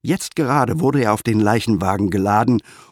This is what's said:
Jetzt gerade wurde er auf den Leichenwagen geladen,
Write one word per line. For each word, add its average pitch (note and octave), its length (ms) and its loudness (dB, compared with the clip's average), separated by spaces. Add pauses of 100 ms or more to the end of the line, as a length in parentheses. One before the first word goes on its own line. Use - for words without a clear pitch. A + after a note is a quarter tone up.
Jetzt - 320 -4
gerade C3 440 0
wurde C#3 220 0
er G#2+ 100 2
auf G#2+ 120 -2
den G#2+ 160 0
Leichenwagen G2+ 720 0
geladen, G#2+ 500 0 (300)